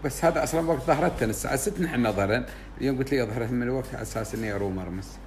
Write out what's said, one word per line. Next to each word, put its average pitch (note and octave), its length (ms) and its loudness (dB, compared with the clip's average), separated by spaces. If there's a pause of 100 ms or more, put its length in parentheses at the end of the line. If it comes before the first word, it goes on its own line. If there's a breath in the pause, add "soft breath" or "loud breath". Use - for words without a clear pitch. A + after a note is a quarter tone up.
بس C#3+ 200 0
هذا E3+ 180 4
أصلًا D#3+ 180 0
وقت E3 260 2
ظهرتهن D#3 420 4
الساعة - 260 -2
ست F3+ 240 -2
نحن B2 320 2
ظهرن. G2+ 340 2 (360 loud breath)
اليوم C3+ 160 2
قلت C3 140 0
لي C3 120 4
أظهرهن A#2 300 -2
من A#2+ 100 2
الوقت B2+ 300 -2
على A#2+ 80 -6
أساس A2 340 -4
إني A2 200 -2
أروم G2 240 -2
أرمس. F2+ 480 -8